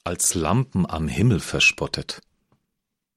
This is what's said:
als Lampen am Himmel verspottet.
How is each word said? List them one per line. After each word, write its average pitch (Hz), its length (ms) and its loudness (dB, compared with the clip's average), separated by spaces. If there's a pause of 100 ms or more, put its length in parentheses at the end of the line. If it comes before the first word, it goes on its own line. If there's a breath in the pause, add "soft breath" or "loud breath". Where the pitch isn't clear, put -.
als - 300 -2
Lampen 92 540 0
am 80 200 -4
Himmel 87 320 4
verspottet. - 840 -2 (960)